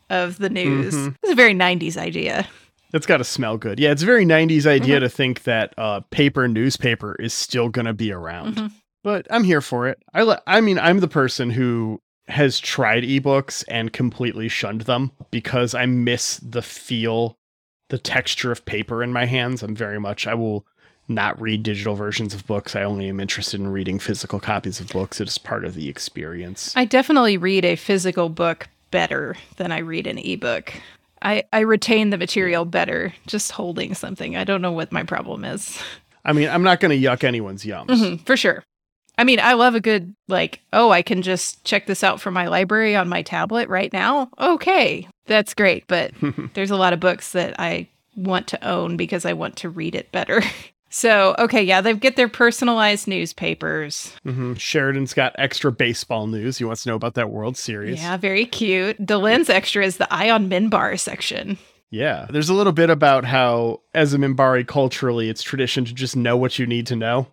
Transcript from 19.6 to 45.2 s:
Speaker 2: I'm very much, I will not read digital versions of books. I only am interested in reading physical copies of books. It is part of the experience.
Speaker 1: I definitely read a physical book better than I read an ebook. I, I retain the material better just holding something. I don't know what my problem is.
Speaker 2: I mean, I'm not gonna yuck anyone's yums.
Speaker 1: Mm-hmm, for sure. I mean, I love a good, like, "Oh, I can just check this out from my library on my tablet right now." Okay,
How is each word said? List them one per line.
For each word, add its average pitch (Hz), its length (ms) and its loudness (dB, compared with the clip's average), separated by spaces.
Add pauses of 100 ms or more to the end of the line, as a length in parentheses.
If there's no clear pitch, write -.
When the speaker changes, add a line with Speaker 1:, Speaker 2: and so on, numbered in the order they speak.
Speaker 2:
I'm 107 140 -8
very 104 240 -6
much, 101 260 -6
I 107 80 -4
will 110 320 -4 (420)
not 107 320 -2
read 110 220 -2
digital 107 320 -4
versions 104 400 -6
of 98 140 -12
books. 101 280 -6
I 101 60 -4
only 101 260 -4
am 98 120 -6
interested 98 400 -6
in 98 80 -6
reading 98 320 -4
physical - 400 -6
copies 98 400 -6
of 92 100 -14
books. 95 320 -6
It 98 60 -6
is - 100 -6
part 104 280 -8
of 90 100 -10
the 78 120 -8
experience. 87 880 -12
Speaker 1:
I 254 100 2
definitely 254 520 4
read 185 260 2
a 175 120 2
physical 180 520 0
book 165 400 -4 (220)
better 151 460 -2 (220)
than 175 140 -6
I 160 100 -4
read 165 260 -6
an - 100 -6
ebook. - 560 -6 (480)
I, 208 220 -2 (100)
I 220 60 2
retain 220 500 2
the 196 80 0
material 170 480 0
better 170 480 -2 (140)
just - 240 -6
holding 180 420 -6
something. 175 420 -8
I 185 100 -4
don't 190 180 -2
know 180 80 -2
what 165 200 -6
my 165 120 -4
problem - 420 -8
is. - 340 -10 (440)
Speaker 2:
I 151 100 2
mean, 151 160 4
I'm 175 140 2
not 180 160 6
gonna 160 160 4
yuck 131 280 2
anyone's 110 420 -2
yums. 101 240 -8
Speaker 1:
Mm-hmm, 208 340 2
for 262 120 2
sure. - 280 0 (540)
I 240 60 4
mean, 247 160 6
I 240 140 6
love 240 220 6
a 226 40 2
good, 202 340 0 (140)
like, 175 320 -2 (140)
"Oh, 226 180 6
I 180 100 6
can 185 200 0
just 185 420 -4
check - 240 0
this 196 160 -2
out 190 160 2
from 190 140 -6
my 180 140 -2
library 202 500 2
on 180 100 2
my 175 140 -2
tablet 190 480 -2
right 190 240 -2
now." 240 440 0
Okay, 302 680 2 (180)